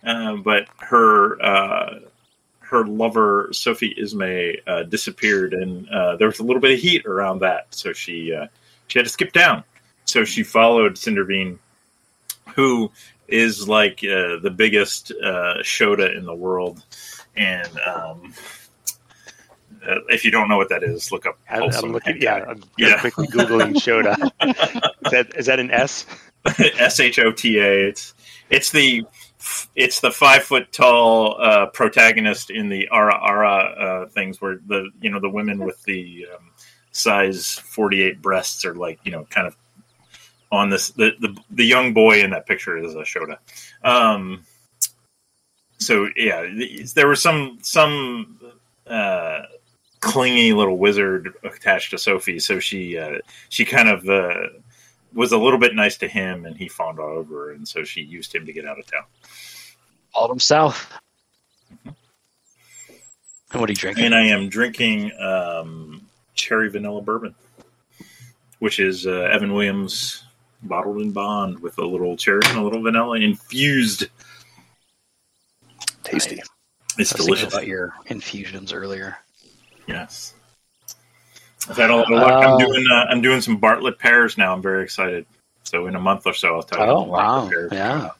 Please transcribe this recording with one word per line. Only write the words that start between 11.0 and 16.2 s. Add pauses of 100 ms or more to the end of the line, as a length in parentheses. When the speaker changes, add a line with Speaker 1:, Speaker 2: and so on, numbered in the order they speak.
Speaker 1:
who (360)
is,
like,
uh,
the
biggest,
uh,
Shota
in